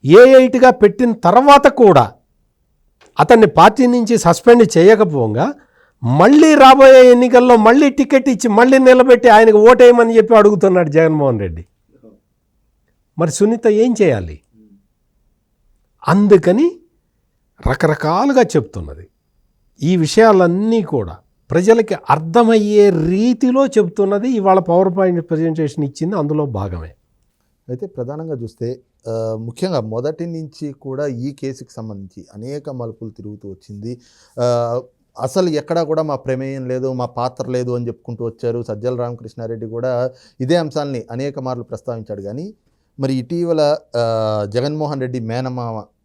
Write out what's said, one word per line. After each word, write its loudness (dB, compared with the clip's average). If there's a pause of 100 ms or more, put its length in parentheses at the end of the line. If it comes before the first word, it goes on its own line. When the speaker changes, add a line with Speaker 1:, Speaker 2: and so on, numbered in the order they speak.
Speaker 1:
ఏ 6
ఎయిట్గా 6
పెట్టిన 0
తర్వాత 4
కూడా 2 (1080)
అతన్ని 4
పార్టీ 2
నుంచి -2
సస్పెండ్ 2
చేయకపోగా 2 (500)
మళ్ళీ 4
రాబోయే 8
ఎన్నికల్లో 4
మళ్ళీ 4
టికెట్ 0
ఇచ్చి -2
మళ్ళీ 2
నిలబెట్టి 4
ఆయనకు 6
ఓటేయమని 6
చెప్పి 4
అడుగుతున్నాడు 2
జగన్మోహన్ 0
రెడ్డి. -10 (1500)
మరి -2
సునీత -2
ఏం 0
చేయాలి? -4 (1700)
అందుకని 2 (920)
రకరకాలుగా -2
చెప్తున్నది. -6 (720)
ఈ -2
విషయాలన్నీ 0
కూడా -8 (340)
ప్రజలకి 0 (160)
అర్థమయ్యే 2
రీతిలో -2
చెప్తున్నది. -4
ఇవాళ 0
పవర్ -2
పాయింట్ -4
ప్రజెంటేషన్ -4
ఇచ్చింది, -8
అందులో -4
భాగమే. -10 (720)
Speaker 2:
అయితే -12
ప్రధానంగా -12
చూస్తే, -12 (280)
ఆ, -8
ముఖ్యంగా -8
మొదటి -10
నుంచి -14
కూడా -12
ఈ -10
కేసుకి -14
సంబంధించి -18
అనేక -16
మలుపులు -14
తిరుగుతూ -20
వచ్చింది. -18 (400)
ఆ, -4 (380)
అసలు -4
ఎక్కడా -6
కూడా -6
మా -8
ప్రమేయం -10
లేదు, -8
మా -8
పాత్ర -10
లేదు -6
అని -8
చెప్పుకుంటూ -14
వచ్చారు. -8
సజ్జల -10
రామకృష్ణారెడ్డి -12
కూడా -8 (300)
ఇదే -4
అంశాలని -8
అనేక -12
మార్లు -12
ప్రస్తావించాడు. -14
కానీ -16 (460)
మరి -4
ఇటీవల, -4 (200)
ఆ, -4
జగన్మోహన్ -8
రెడ్డి -8
మేనమామ -10 (220)